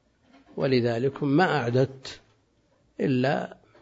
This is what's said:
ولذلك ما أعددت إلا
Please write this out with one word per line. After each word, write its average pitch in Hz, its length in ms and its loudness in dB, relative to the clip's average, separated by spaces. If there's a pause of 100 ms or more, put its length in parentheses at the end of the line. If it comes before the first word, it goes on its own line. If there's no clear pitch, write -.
(560)
ولذلك 127 640 0
ما 151 340 2
أعددت 127 640 -2 (800)
إلا 131 560 -2 (260)